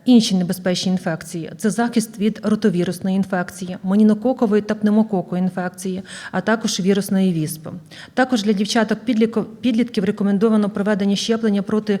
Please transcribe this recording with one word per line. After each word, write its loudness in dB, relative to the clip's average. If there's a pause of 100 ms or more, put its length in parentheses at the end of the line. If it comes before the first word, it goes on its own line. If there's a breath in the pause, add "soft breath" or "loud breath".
інші 6
небезпечні -2
інфекції. -6
Це -2
захист -2
від 0
ротовірусної 0
інфекції, -4
менінококової 2
та -2
пневмококової 0
інфекції, -4 (280 loud breath)
а -2
також -2
вірусної 2
віспи. -4 (440 loud breath)
Також 2
для 2
дівчаток 0
підліко-, 0
підлітків -2
рекомендовано 2
проведення 0
щеплення 0
проти 0